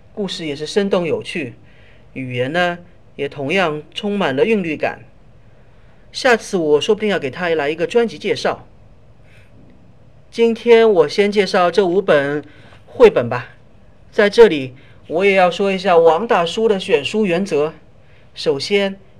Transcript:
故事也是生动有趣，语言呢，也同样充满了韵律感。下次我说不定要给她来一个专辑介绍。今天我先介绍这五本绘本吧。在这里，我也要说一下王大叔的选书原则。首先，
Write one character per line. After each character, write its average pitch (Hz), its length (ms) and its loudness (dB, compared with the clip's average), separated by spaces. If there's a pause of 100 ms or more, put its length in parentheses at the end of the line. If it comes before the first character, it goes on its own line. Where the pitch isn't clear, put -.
(120)
故 196 160 -6
事 175 160 -10
也 143 100 -6
是 147 120 -10
生 196 240 -2
动 180 160 0
有 113 160 -4
趣， 131 320 -10 (580)
语 131 220 -10
言 127 180 -4
呢， 175 280 -2 (340)
也 139 120 -8
同 143 280 -6
样 156 280 -2 (120)
充 202 240 -6
满 147 180 -2
了 151 80 2
韵 214 180 0
律 156 140 -6
感。 - 280 -6 (1080)
下 247 240 0
次 202 220 -4
我 151 220 2
说 214 140 0
不 208 60 -6
定 220 80 -2
要 180 100 0
给 135 120 -6
她 170 200 -6
来 151 200 -2
一 160 60 -4
个 180 100 -4
专 233 200 0
辑 156 120 -8
介 180 160 -2
绍。 - 320 -4 (1600)
今 233 240 2
天 226 380 4
我 156 160 4
先 202 240 0
介 196 140 0
绍 180 240 2
这 196 160 2
五 185 160 0
本 147 420 0 (420)
绘 - 220 6
本 120 220 -2
吧。 123 200 -8 (600)
在 208 180 2
这 226 180 6
里， 135 280 -2 (320)
我 165 180 -2
也 196 100 4
要 180 160 4
说 196 220 -2
一 190 60 -2
下 180 180 2
王 165 300 4
大 202 180 2
叔 220 240 -2
的 196 100 0
选 165 240 -2
书 214 220 -2
原 175 180 0
则。 151 300 -2 (600)
首 143 280 -4
先， 196 360 -2 (240)